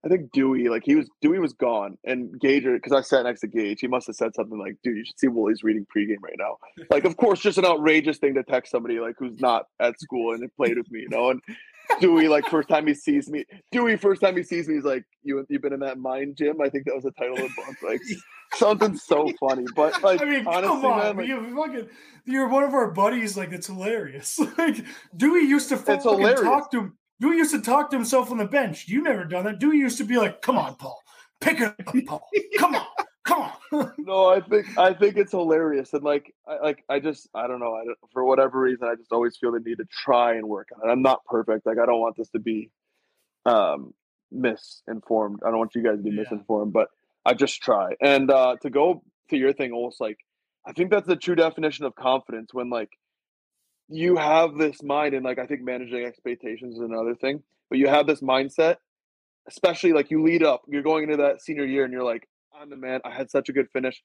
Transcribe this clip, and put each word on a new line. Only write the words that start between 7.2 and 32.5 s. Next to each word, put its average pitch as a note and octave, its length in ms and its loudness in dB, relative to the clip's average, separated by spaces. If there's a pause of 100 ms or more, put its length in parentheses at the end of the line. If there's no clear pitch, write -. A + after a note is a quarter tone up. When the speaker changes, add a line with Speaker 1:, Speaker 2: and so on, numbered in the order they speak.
Speaker 1:
just G3 200 0
an F#3 60 2
outrageous D#3 520 2
thing C#3 160 0
to C3 100 0
text C3 280 -2
somebody, A#2 280 -2
like, A#2 200 -6
who's A#2+ 200 -10
not B2 280 2 (120)
at A#2+ 200 0
school A#2 340 -6
and A#2 100 -8
it B2+ 120 -14
played A#2+ 220 0
with A#2 120 -6
me, A2+ 120 -12
you - 80 -14
know? A#2+ 200 0
And B2+ 120 -2 (580)
Dewey, E3 280 6
like, D3 200 2
first D#3 200 0
time D#3 200 2
he C#3+ 80 2
sees C#3+ 340 -2
me, D3 160 -8 (260)
Dewey, A#3+ 240 2
first G3 260 2
time F#3+ 140 2
he F3+ 80 0
sees E3+ 240 -6
me, D#3 80 -2
he's C#3 80 -4
like, C3 220 -2 (160)
"You, C#3 280 -6
you've C#3 120 -4
been C#3 120 -4
in C3+ 80 -6
that C3 180 -6
mind C3+ 360 -6
gym?" D3+ 260 -2
I C#3 80 2
think C#3 160 -4
that C3+ 100 -4
was C3 80 -8
the C3+ 80 -4
title B2+ 260 -6
of C3 60 -4 (120)
the - 80 -12
book. C3 200 -14
Like, - 180 -4
Speaker 2:
<laughs> - 540 -14
Speaker 1:
something G#3 420 2
so D3+ 420 0
funny. C3 260 -2 (100)
But, D3+ 260 2
like, F#3 200 4
Speaker 2:
I D4 40 -2
mean, C4+ 220 -2
Speaker 1:
honestly, F#3 340 0
Speaker 2:
come C4+ 40 -4
on, A#3 140 2
Speaker 1:
man, G#3 180 -2
like A#3 100 -6
Speaker 2:
you're A#3+ 280 -8
fucking, C4+ 340 -8 (360)
you're C4 220 -2
one C4+ 160 2
of C4+ 100 0
our A#3+ 180 2
buddies. G3+ 460 0
Like, F3 140 -8
it's F3 160 -12
hilarious. F#3 720 -8 (100)
<laughs> - 80 -8
Like, D4+ 260 -2 (320)
Dewey D#4 260 4
used C#4+ 280 4
to C#4 60 2
Speaker 1:
It's - 80 -8
Speaker 2:
fucking C#4 180 2 (100)
Speaker 1:
hilarious. A3 300 4
Speaker 2:
talk C#4 300 2
to B3 80 0
him. F#3 180 -6 (240)
Dewey E4 160 2
used D#4 180 2
to A3 60 -2
talk C#4+ 300 2
to C#4 40 -2
himself A#3 340 0
on A#3+ 100 -6
the G#3 60 -2
bench. G3+ 440 -2
You B3+ 120 0
never A#3 220 -2
done F3+ 220 -4
that. G#3 120 -6
Dewey D4+ 200 4
used B3+ 220 2
to B3 40 -2
be A#3+ 140 0
like, G#3 240 0
"Come B3 160 0
on, D3+ 180 -4
Paul. - 260 -16 (380)
Pick D#4+ 220 2
it A3 60 2
up, G#3+ 100 -8 (280)
Paul. - 220 -10 (300)